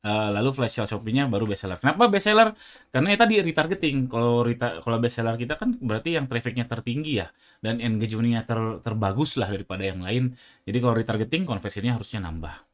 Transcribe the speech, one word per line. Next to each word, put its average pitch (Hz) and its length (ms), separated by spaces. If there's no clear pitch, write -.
eh, 107 320
lalu 113 160
flash 131 240
sale 107 160
Shopee-nya 117 400
baru 107 160
best 101 160
seller. 92 160
Kenapa 196 320
best 196 160
seller? 214 240
Karena 165 240
ya 202 80
tadi 220 160
retargeting. 156 720
Kalau 120 320
reta-, 120 400
kalau 117 160
best 120 240
seller 113 160
kita 123 160
kan 240 240
berarti 127 400
yang 139 80
traffic-nya 120 400
tertinggi 123 560
ya, 90 80
dan 113 160
engagement-nya 113 640
ter-, 113 400
terbagus 110 560
lah 127 80
daripada 98 400
yang 92 160
lain. 123 320
Jadi 104 160
kalau 117 160
retargeting 113 480
konversinya 104 480
harusnya 110 240
nambah. 80 560